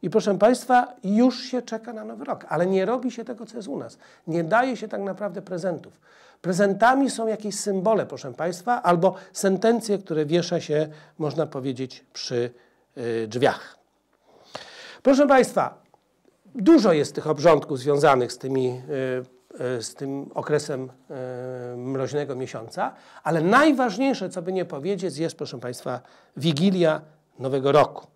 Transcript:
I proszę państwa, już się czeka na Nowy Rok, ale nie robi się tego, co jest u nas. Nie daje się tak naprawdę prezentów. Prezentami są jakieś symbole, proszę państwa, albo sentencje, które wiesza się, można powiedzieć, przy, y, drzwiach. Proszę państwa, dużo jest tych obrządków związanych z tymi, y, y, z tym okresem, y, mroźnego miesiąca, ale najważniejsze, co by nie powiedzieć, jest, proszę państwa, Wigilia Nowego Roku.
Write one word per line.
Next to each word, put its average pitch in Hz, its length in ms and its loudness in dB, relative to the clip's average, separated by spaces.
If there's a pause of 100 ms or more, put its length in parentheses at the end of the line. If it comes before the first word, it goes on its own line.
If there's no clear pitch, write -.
I 180 80 -4
proszę 170 280 2
państwa, 247 560 4 (100)
już 226 400 2
się 247 180 -6
czeka 226 320 -10
na 214 120 -12
Nowy 226 200 -12
Rok, 247 240 -8
ale 165 160 2
nie 190 200 2
robi 247 260 -2
się 233 120 -12
tego, 233 220 -12
co 226 120 -14
jest 208 100 -12
u - 100 -8
nas. 117 200 -12 (300)
Nie 170 160 -2
daje 226 340 2
się 220 100 -10
tak 208 140 -8
naprawdę 196 400 -8
prezentów. 180 520 -8 (480)
Prezentami 202 680 4
są 226 180 -4
jakieś 214 280 -6
symbole, 196 500 0
proszę - 280 -12
państwa, 180 500 -4
albo 175 320 4 (180)
sentencje, 208 640 2
które 156 280 -4
wiesza 170 340 0
się, 151 300 -2 (280)
można 151 280 -2
powiedzieć, 131 680 -8
przy, 120 380 -4 (460)
y, 113 300 -4
drzwiach. 120 500 -2 (1300)
Proszę 277 240 6
państwa, 247 540 2 (760)
dużo 220 380 6
jest 143 220 0
tych 151 120 -6
obrządków 151 520 4
związanych 139 520 4
z - 60 -12
tymi, 131 440 -2 (800)
y, 127 180 -4
y, 113 60 -8
z - 120 -12
tym 139 380 -8
okresem, 147 560 -4 (840)
y, 120 40 -10
mroźnego 135 580 -4
miesiąca, 131 580 -6 (300)
ale 160 180 0
najważniejsze, 240 880 2
co 185 120 -10
by 180 120 -6
nie 185 120 -2
powiedzieć, 170 520 -6
jest, 156 180 -4
proszę 131 240 -10
państwa, 123 420 -8 (360)
Wigilia 160 640 2 (380)
Nowego 135 320 0
Roku. - 440 4